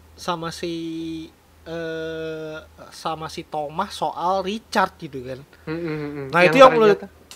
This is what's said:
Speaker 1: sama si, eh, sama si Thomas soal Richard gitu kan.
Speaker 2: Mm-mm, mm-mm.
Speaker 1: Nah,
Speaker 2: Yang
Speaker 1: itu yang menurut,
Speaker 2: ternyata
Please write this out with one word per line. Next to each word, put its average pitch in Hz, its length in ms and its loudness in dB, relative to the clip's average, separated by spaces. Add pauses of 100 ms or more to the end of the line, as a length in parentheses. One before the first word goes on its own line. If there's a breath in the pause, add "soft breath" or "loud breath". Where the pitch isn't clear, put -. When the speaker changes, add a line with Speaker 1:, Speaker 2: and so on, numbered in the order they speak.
(120)
Speaker 1:
sama 165 380 -6
si, 170 240 -8 (880)
eh, 160 960 -8 (320)
sama 160 380 -8
si - 140 -10
Thomas 156 500 -4
soal 185 500 0
Richard 196 560 -2
gitu 135 240 -12
kan. 127 180 -12 (240)
Speaker 2:
Mm-mm, 160 140 -8 (180)
mm-mm. 147 320 -8
Speaker 1:
Nah, 165 140 2
Speaker 2:
Yang 180 100 8
Speaker 1:
itu - 80 4
yang 254 120 12
menurut, 214 280 6
Speaker 2:
ternyata - 240 -18 (120)